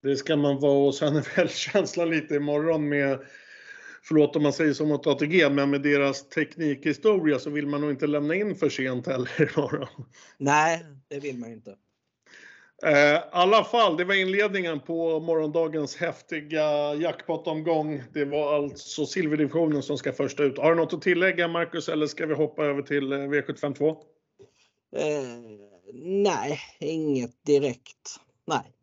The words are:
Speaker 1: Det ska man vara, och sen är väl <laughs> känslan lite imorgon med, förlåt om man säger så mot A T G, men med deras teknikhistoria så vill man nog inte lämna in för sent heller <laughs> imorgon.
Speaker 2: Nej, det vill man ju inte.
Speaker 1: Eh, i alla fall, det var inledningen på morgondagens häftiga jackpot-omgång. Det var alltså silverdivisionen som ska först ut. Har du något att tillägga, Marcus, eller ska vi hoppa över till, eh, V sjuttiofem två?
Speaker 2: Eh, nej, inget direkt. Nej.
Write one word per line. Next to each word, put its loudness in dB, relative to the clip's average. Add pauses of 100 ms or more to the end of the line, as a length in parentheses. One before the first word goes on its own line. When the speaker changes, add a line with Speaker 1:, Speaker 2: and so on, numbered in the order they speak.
Speaker 1:
Det 0
ska -2
man 2
vara, 4
och 2
sen 0
är -2
väl 2
<laughs> -
känslan -2
lite -2
imorgon 0
med, 0 (840)
förlåt 4
om 2
man 2
säger 2
så -2
mot 0
A 4
T 0
G, 4
men 2
med 0
deras 0
teknikhistoria 0
så -8
vill -4
man -2
nog -2
inte -2
lämna 0
in -2
för 0
sent -4
heller 0
<laughs> -2
imorgon. -2 (500)
Speaker 2:
Nej, 2 (220)
det -10
vill -8
man -12
ju -16
inte. -20 (1120)
Speaker 1:
Eh, 6
i 0 (100)
alla 6
fall, 2
det 0
var 2
inledningen 0
på -2
morgondagens -2
häftiga -2
jackpot-omgång. -2 (100)
Det 0
var 0
alltså -4
silverdivisionen 0
som -4
ska -4
först -4
ut. 2
Har 4
du 6
något 0
att -6
tillägga, 2
Marcus, -4
eller 0
ska -6
vi -2
hoppa 0
över 0
till, -2
eh, -2
V 0
sjuttiofem -6
två? 2 (1080)
Speaker 2:
Eh, -4 (460)
nej, 0 (200)
inget -4
direkt. -2 (280)
Nej. -4 (120)